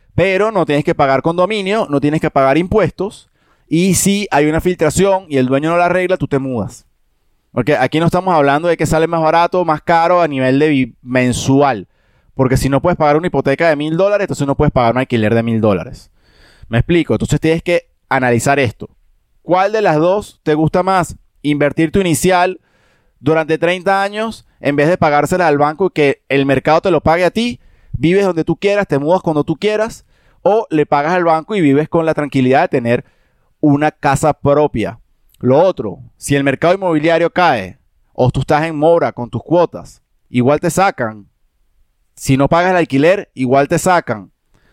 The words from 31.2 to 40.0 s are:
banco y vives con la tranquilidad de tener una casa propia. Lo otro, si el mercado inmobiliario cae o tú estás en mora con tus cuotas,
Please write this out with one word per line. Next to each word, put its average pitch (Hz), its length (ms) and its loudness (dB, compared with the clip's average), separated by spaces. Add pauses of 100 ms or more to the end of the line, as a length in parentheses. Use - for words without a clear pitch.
banco 160 280 0
y 202 80 0
vives 147 280 2
con 165 160 0
la 156 80 0
tranquilidad 135 480 0
de 180 80 0
tener 120 360 -2 (540)
una 147 320 2
casa 143 420 0
propia. 139 640 0 (400)
Lo 127 220 2
otro, 110 380 -2 (160)
si - 200 -4
el 139 100 0
mercado 160 300 0
inmobiliario 165 540 0
cae 131 480 0 (360)
o 127 180 0
tú - 80 -4
estás 151 240 0
en 160 140 -6
mora 151 340 2
con 117 180 -10
tus 117 140 -8
cuotas, - 580 -2 (280)